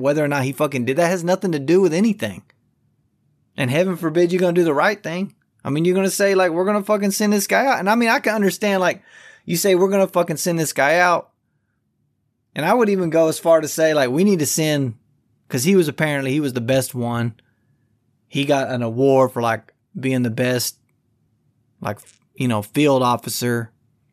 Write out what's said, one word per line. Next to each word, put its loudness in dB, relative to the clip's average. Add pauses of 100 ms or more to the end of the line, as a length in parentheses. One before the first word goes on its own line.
whether 0
or 0
not -2
he -2
fucking -2
did -2
that 2
has -4
nothing 0
to -2
do 2
with 4
anything. -2 (1120)
And -2
heaven 0
forbid 0
you're 0
gonna 2
do 4
the 2
right 0
thing. -8 (280)
I -8
mean, -2
you're 2
gonna 0
say, 0
like, 2
"We're -2
gonna 0
fucking 0
send 0
this 0
guy 0
out." 0
And -4
I 2
mean, 0
I 2
can -2
understand, 0
like, -2 (420)
you -4
say, 2
"We're 2
gonna 2
fucking -2
send -2
this -4
guy 2
out." 2 (1200)
And -4
I 2
would 2
even 0
go 2
as -4
far 4
to -6
say, 2
like, 2
we 0
need 4
to 0
send, -2 (520)
'cause -4
he 4
was 4
apparently, -4
he -2
was -4
the -4
best -2
one. -4 (920)
He -4
got 0
an -4
award 2
for, -6
like, -4 (260)
being -2
the 0
best, -4 (1040)
like, -8
f-, -20 (160)
you -4
know, -2
field 2
officer, -4 (420)